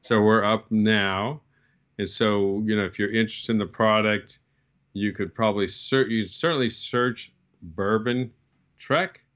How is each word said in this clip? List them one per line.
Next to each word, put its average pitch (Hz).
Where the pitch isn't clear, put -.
So 110
we're 107
up 107
now. 107
And 98
so, 104
you 107
know, 104
if 92
you're 101
interested 113
in 113
the 101
product, 107
you 101
could 95
probably 104
ser-, -
you'd 110
certainly 147
search -
Bourbon 110
Trek 170